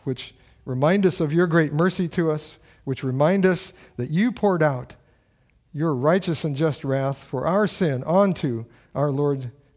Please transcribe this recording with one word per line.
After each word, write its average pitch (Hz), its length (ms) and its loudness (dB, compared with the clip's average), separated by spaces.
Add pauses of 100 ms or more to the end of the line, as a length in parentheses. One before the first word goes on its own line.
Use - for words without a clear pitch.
which - 300 -8 (320)
remind 156 400 2
us - 120 0
of 151 140 -2
your 175 140 2
great 160 260 2
mercy 175 340 0
to 165 240 -2
us, - 280 -6 (260)
which 135 180 -6
remind 151 440 2
us 185 260 0 (240)
that 120 140 -6
you 196 200 2
poured 190 320 0
out 131 320 -2 (760)
your 156 220 -2
righteous 156 500 0
and 147 100 -4
just 147 300 -2
wrath 135 400 -2
for 135 220 -6
our 190 200 2
sin 143 380 -2
onto 160 600 0 (280)
our 143 160 0
Lord 139 400 -2 (260)